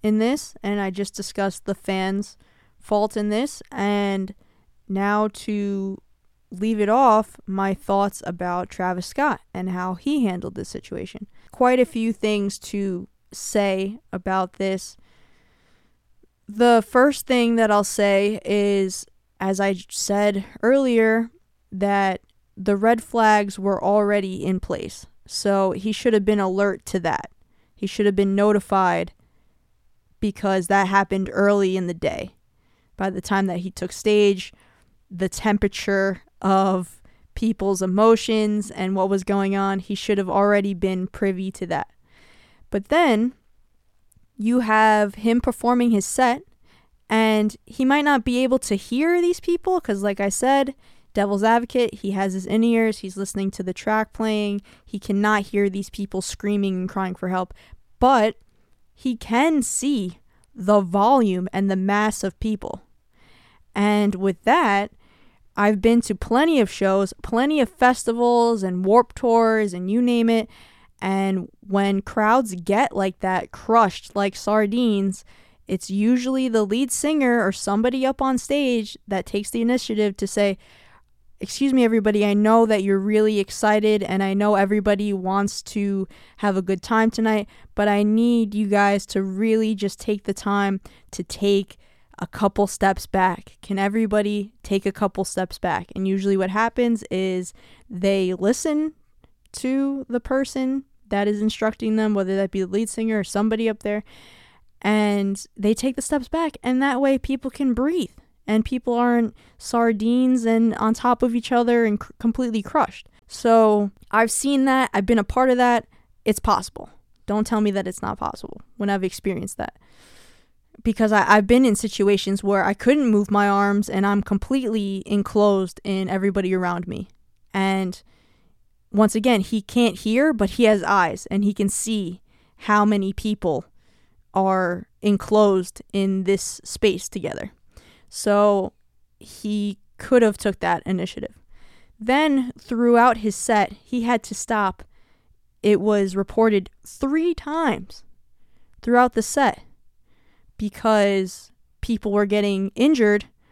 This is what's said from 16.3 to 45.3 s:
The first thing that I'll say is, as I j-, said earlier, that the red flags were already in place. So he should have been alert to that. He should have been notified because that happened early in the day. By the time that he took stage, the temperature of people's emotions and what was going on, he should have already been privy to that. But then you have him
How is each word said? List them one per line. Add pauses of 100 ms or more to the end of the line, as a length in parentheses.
The
first
thing
that
I'll
say
is, (340)
as
I
j-,
said (160)
earlier, (400)
that (340)
the
red
flags
were
already
in
place. (180)
So
he
should
have
been
alert
to
that. (420)
He
should
have
been
notified (1080)
because
that
happened
early
in
the
day. (600)
By
the
time
that
he
took
stage, (560)
the
temperature (200)
of (340)
people's
emotions
and
what
was
going
on,
he
should
have
already
been
privy
to
that. (800)
But
then (1040)
you
have
him